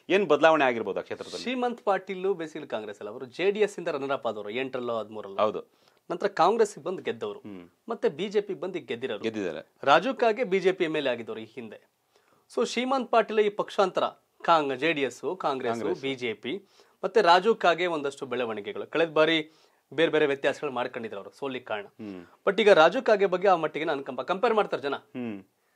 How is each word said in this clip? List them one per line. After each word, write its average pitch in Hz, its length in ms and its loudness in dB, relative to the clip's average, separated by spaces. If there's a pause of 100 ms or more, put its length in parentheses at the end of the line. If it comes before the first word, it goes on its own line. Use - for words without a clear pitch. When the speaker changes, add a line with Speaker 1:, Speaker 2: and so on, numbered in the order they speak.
Speaker 1:
ಏನ್ 190 180 2
ಬದಲಾವಣೆ 147 380 6
ಆಗಿರ್ಬೋದು 110 340 0
ಆ 85 40 -4
ಕ್ಷೇತ್ರದಲ್ಲಿ? - 400 -10
Speaker 2:
ಶ್ರೀಮಂತ್ 247 420 -4
ಪಾಟೀಲ್ 190 500 -2
ಬೇಸಿಕಲಿ 156 340 -10
ಕಾಂಗ್ರೆಸ್ 107 300 -8
ಅಲ್ಲ, 104 120 -10
ಅವರು 127 140 -12
ಜೆ 165 260 -2
ಡಿ 208 100 0
ಎಸ್ 202 180 0
ಇಂದ 170 100 -8
ರನ್ನರ್ 139 220 -4
ಅಪ್ 131 160 -4
ಆದವರು 107 240 -6
ಎಂಟರಲ್ಲೋ 123 480 -4
ಹದಿಮೂರಲ್ಲೋ. 104 440 -6
Speaker 1:
ಹೌದು. 110 180 0 (500)
Speaker 2:
ನಂತರ 180 160 -4
ಕಾಂಗ್ರೆಸ್ 202 520 2
ಬಂದು 151 240 -8
ಗೆದ್ದವರು, 110 360 -6
Speaker 1:
ಹ್ಮ್. 92 300 -16 (200)
Speaker 2:
ಮತ್ತೆ 226 200 -2
ಬಿ 180 200 -6
ಜೆ 202 120 0
ಪಿ 196 140 -4
ಬಂದು 180 240 -6
ಗೆದ್ದಿರೋರು. 120 440 -6
Speaker 1:
ಗೆದ್ದಿದ್ದಾರೆ. 101 500 -4 (100)
Speaker 2:
ರಾಜು 175 320 4
ಕಾಗೆ 233 300 2
ಬಿ 185 160 0
ಜೆ 180 120 4
ಪಿ 185 120 0
ಎಮ್ 156 120 -2
ಎಲ್ 143 100 0
ಎ 127 40 2
ಆಗಿದ್ದವರು 110 300 -6
ಈ 110 40 -12
ಹಿಂದೆ. 110 460 -16 (640)
So 233 100 2
ಶ್ರೀಮಂತ್ 254 460 -2
ಪಾಟೀಲ್ 220 280 4
ಈ 208 80 4
ಪಕ್ಷಾಂತರ 185 560 0 (380)
ಕಾಂಗ್-, 151 340 4
ಜೆ 156 160 2
ಡಿ 143 100 -2
ಎಸ್, 131 380 -4
ಕಾಂಗ್ರೆಸ್, 127 340 -2
Speaker 1:
ಕಾಂಗ್ರೆಸ್. 110 280 -2
Speaker 2:
ಬಿ 135 120 -4
ಜೆ 120 200 -4
ಪಿ, 156 340 -8 (360)
ಮತ್ತೆ 202 180 4
ರಾಜು 185 320 6
ಕಾಗೆ 175 320 2
ಒಂದಷ್ಟು 143 400 -4
ಬೆಳವಣಿಗೆಗಳು. 104 640 -6
ಕಳೆದ 160 180 0
ಬಾರಿ 156 420 2 (420)
ಬೇರೆ 160 200 2
ಬೇರೆ 151 140 4
ವ್ಯತ್ಯಾಸಗಳು 139 440 -2
ಮಾಡ್ಕೊಂಡಿದ್ರು 120 480 -6
ಅವರು 95 120 -14
ಸೋಲಿಗೆ 131 340 -8
ಕಾರಣ. 104 200 -6
Speaker 1:
ಹ್ಮ್. 98 420 -14 (200)
Speaker 2:
But 196 140 2
ಈಗ 208 100 8
ರಾಜು 180 320 8
ಕಾಗೆ 196 240 2
ಬಗ್ಗೆ 185 220 0
ಆ 185 60 6
ಮಟ್ಟಿಗೆ 156 300 -2
ನಾನು 139 200 -2
ಕಂಪ-, 131 200 -8
ಕಂಪೇರ್ 196 300 0
ಮಾಡ್ತಾರೆ 180 280 0
ಜನ. 139 120 -2
Speaker 1:
ಹ್ಮ್. 113 480 -8 (320)